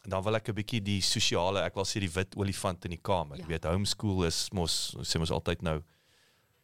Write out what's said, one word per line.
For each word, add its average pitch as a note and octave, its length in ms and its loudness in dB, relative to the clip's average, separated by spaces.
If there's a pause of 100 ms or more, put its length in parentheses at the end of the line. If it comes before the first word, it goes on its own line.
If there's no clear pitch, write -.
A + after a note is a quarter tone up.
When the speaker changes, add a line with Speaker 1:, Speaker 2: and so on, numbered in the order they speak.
Speaker 1:
dan F#2+ 160 0
wil A2 120 2
ek A2 140 -2
'n G#2+ 60 -2
bietjie A2 280 -2
die G2+ 180 2
sosiale, G2 640 2
ek F2+ 100 -4
wil G2 100 0
sê - 140 -2
die G2 140 0
wit F#2 220 -2
olifant G2 500 -2
in F2+ 60 -4
die E2 120 -8
kamer. E2 340 0
Speaker 2:
Ja. F#2 60 -8
Speaker 1:
Jy D#2+ 60 -12
weet, D#2+ 160 -2
homeschool F#2 600 2
is - 280 0
mos, - 480 0
sê D#2 180 0
mos E2 120 2
altyd - 300 0
nou, D#2 200 0 (840)